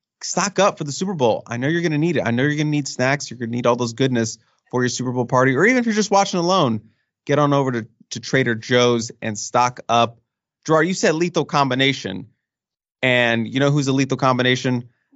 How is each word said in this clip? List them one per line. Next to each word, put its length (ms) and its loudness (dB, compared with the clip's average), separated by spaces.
stock 360 -4
up 200 4
for 60 -6
the 80 -6
Super 220 -6
Bowl. 320 0
I 100 -8
know 120 -2
you're 140 -2
gonna 160 0
need 180 0
it. 60 0
I 80 -2
know 120 0
you're 140 0
gonna 140 0
need 180 -2
snacks. 420 -2
You're 80 -14
gonna 120 -8
need 160 -2
all 100 4
those 180 -4
goodness 440 0
for 120 -2
your 80 0
Super 220 -6
Bowl 120 -2
party. 320 2
Or 80 2
even 140 4
if 80 -2
you're 80 0
just 160 0
watching 280 2
alone, 520 0
get 140 0
on 140 4
over 200 2
to, 140 -4
to 100 -10
Trader 340 0
Joe's 560 2
and 160 -6
stock 500 0
up. 300 2
Gerard, 200 2
you 80 -4
said 200 0
lethal 300 -2
combination. 840 -2
And 440 0
you 140 -4
know 100 2
who's 180 0
a 40 0
lethal 240 0
combination? 720 0